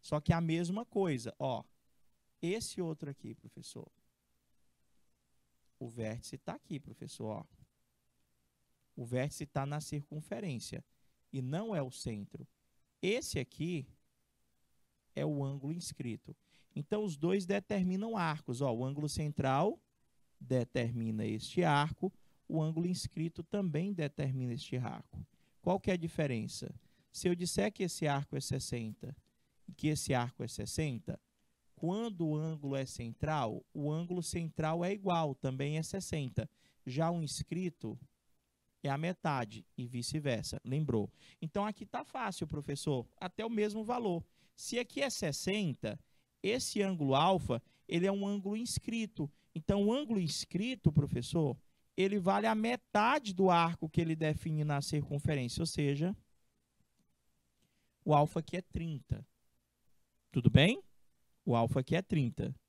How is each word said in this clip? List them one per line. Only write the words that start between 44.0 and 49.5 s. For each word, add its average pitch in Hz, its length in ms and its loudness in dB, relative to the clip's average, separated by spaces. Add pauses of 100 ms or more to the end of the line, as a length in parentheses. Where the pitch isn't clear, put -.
Se - 240 -4
aqui 247 220 -4
é 277 80 2
sessenta, 165 920 -2 (420)
esse 214 400 0
ângulo 165 320 2
alfa, 151 480 4 (260)
ele 175 200 2
é 196 40 4
um 196 140 -2
ângulo 202 300 -2
inscrito. 226 760 -2 (240)